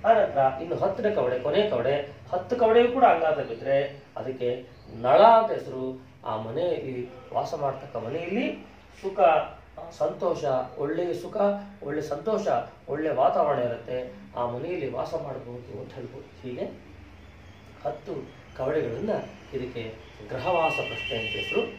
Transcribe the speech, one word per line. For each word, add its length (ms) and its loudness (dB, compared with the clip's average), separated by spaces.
ಆನಂತರ 560 4
ಇನ್ನು 140 -4
ಹತ್ತನೇ 380 0
ಕವಡೆ, 240 0
ಕೊನೆ 320 2
ಕವಡೆ, 440 0
ಹತ್ತು 240 -2
ಕವಡೆಯೂ 360 6
ಕೂಡ 120 6
ಅಂಗಾತ 340 6
ಬಿದ್ರೆ 640 -2
ಅದಕ್ಕೆ 500 -4
ನಳ 260 6
ಅಂತ 320 10
ಹೆಸರು. 500 -6
ಆ 120 -2
ಮನೆಯಲ್ಲಿ 720 -4
ವಾಸ 200 -2
ಮಾಡ್ತಕ್ಕ 420 -4
ಮನೆಯಲ್ಲಿ 720 -4
ಸುಖ, 180 -4
ಆ, 720 2
ಸಂತೋಷ, 540 -2
ಒಳ್ಳೆಯ 360 -2
ಸುಖ, 220 -8
ಒಳ್ಳೆ 200 -4
ಸಂತೋಷ, 440 -2
ಒಳ್ಳೆ 220 -2
ವಾತಾವರಣ 480 4
ಇರುತ್ತೆ, 540 -4
ಆ 100 -2
ಮನೆಯಲ್ಲಿ 440 -6
ವಾಸ 240 -6
ಮಾಡ್ಬೋದು 680 -10
ಅಂತ 140 -14
ಹೇಳ್ಬೋದು. 540 -14
ಹೀಗೆ 160 -6
ಹತ್ತು 600 -8
ಕವಡೆಗಳಿಂದ 540 -2
ಇದಕ್ಕೆ 400 -6
ಗ್ರಹವಾಸ 440 0
ಪ್ರಶ್ನೆ 460 -4
ಅಂತ 120 -4
ಹೆಸರು. 300 -2